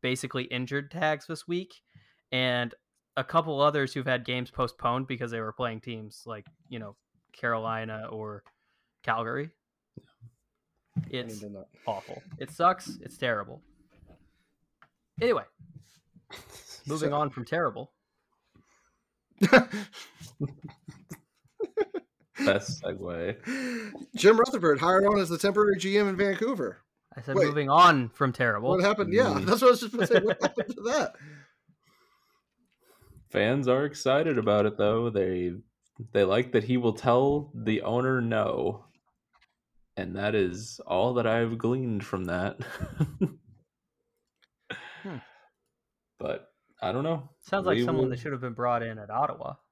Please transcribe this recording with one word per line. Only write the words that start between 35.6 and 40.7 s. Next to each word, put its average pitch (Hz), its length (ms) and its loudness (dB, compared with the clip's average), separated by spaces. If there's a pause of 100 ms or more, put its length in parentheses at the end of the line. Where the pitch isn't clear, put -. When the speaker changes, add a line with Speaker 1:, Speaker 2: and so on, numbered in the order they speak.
Speaker 3:
they 101 120 6
like 123 300 2
that 110 120 4
he 123 120 2
will 117 160 4
tell 139 600 2
the 110 300 0
owner 127 380 0
no. 107 640 0 (1120)
And 92 180 -8
that 104 200 0
is 95 520 -2